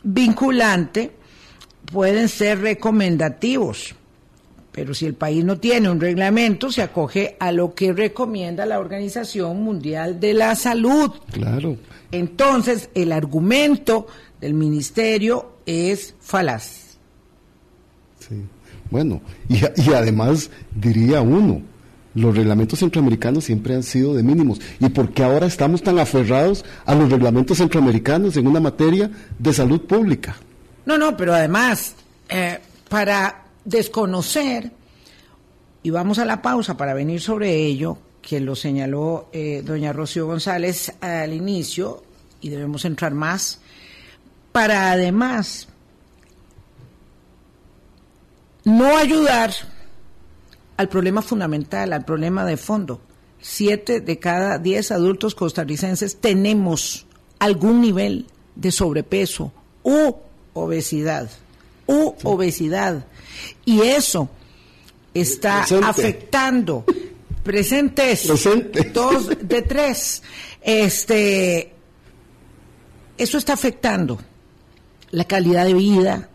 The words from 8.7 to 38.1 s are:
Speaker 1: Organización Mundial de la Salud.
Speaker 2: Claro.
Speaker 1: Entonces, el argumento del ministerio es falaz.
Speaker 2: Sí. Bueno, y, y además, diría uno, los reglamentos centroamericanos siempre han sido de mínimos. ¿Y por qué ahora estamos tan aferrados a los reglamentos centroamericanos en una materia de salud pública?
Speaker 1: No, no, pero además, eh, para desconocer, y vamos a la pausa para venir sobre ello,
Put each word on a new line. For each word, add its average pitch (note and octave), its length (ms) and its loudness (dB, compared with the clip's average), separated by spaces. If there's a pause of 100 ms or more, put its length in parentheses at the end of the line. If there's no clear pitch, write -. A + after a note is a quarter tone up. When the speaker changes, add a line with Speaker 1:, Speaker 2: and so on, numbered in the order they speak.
Speaker 1:
Organización G3 840 -6
Mundial E3 560 -6
de G#3 140 2
la A3 220 2
Salud. B3 560 2 (200)
Speaker 2:
Claro. A#2+ 460 -4 (340)
Speaker 1:
Entonces, A#3 840 0
el E3 160 0
argumento G#3+ 960 0 (320)
del D3 140 -4
ministerio G#3 1120 0
es F3 560 -4
falaz. - 760 -6 (1200)
Speaker 2:
Sí. - 160 -14 (540)
Bueno, B2 320 -2 (280)
y, B2 80 4
y D3 360 4
además, A#2 560 2 (240)
diría A2+ 480 2
uno, D3 400 4 (520)
los A2+ 220 4
reglamentos G#2+ 440 2
centroamericanos C#3+ 640 2
siempre A2+ 320 -2
han B2+ 80 -2
sido C3+ 300 0
de A#2 100 2
mínimos. C#3 360 2 (200)
¿Y C3 100 4
por - 240 0
qué C3 100 0
ahora D3 240 4
estamos E3 360 0
tan F3+ 160 2
aferrados C#3 640 2 (220)
a D3 100 4
los D3+ 160 6
reglamentos B2+ 460 4
centroamericanos D3+ 800 2
en B2+ 100 2
una D#3 140 4
materia E3 500 2 (260)
de C3 160 2
salud C#3 280 2
pública? G3 560 0 (480)
Speaker 1:
No, D4+ 120 2
no, D4+ 200 2
pero F3 160 2
además, F#3+ 640 2 (340)
eh, F3 300 -4 (280)
para G3+ 560 0 (220)
desconocer, F#3 1040 -2 (1120)
y E3 60 -2
vamos F#3 300 0
a A#3+ 60 0
la A3 160 -4
pausa A#3+ 360 -2
para C#3 160 -4
venir D3+ 260 -4
sobre G#3 340 -2 (120)
ello, D3 320 -4 (240)